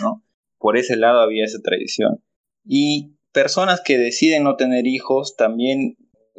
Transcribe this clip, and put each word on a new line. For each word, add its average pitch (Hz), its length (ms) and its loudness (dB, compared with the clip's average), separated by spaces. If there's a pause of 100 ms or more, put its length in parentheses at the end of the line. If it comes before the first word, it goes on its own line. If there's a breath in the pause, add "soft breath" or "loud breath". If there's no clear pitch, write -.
¿no? 113 200 -6 (360)
Por 107 180 0
ese 127 200 0
lado 117 240 4
había 110 240 0
esa 110 180 -6
tradición. - 600 -4 (440)
Y 147 480 -2 (180)
personas 175 500 0
que 139 140 2
deciden 147 460 2
no 139 140 2
tener 127 300 0
hijos, 131 500 -2
también, 123 600 -2 (420)